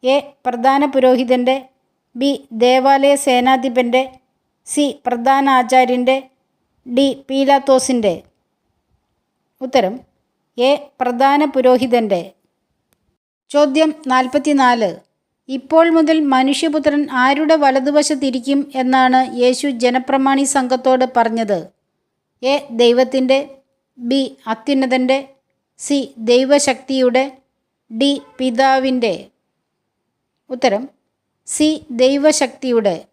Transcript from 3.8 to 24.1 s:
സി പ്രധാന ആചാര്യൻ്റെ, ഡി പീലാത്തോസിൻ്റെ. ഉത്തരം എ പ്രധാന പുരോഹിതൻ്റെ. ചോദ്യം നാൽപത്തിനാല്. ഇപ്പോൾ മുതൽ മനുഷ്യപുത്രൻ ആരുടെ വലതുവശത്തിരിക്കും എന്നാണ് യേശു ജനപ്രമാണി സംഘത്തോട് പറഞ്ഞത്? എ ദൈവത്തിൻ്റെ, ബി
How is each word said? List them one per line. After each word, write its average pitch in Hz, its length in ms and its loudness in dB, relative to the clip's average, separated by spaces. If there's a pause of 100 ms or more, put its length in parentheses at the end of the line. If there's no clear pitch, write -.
സി 294 180 -2 (180)
പ്രധാന 254 460 0
ആചാര്യൻ്റെ, 254 640 2 (720)
ഡി 254 220 0 (180)
പീലാത്തോസിൻ്റെ. 262 920 0 (1500)
ഉത്തരം 247 340 -2 (640)
എ 247 140 2 (280)
പ്രധാന 269 460 0
പുരോഹിതൻ്റെ. 247 760 0 (1300)
ചോദ്യം 294 400 2 (160)
നാൽപത്തിനാല്. 254 840 0 (580)
ഇപ്പോൾ 269 420 2
മുതൽ 320 260 2 (160)
മനുഷ്യപുത്രൻ 285 680 0 (200)
ആരുടെ 294 340 2
വലതുവശത്തിരിക്കും 277 1040 0 (160)
എന്നാണ് 254 440 2 (200)
യേശു 247 280 0 (140)
ജനപ്രമാണി 269 640 0
സംഘത്തോട് 254 600 0 (100)
പറഞ്ഞത്? 226 440 -2 (840)
എ 269 120 0 (260)
ദൈവത്തിൻ്റെ, 254 580 2 (580)
ബി 247 240 -2 (260)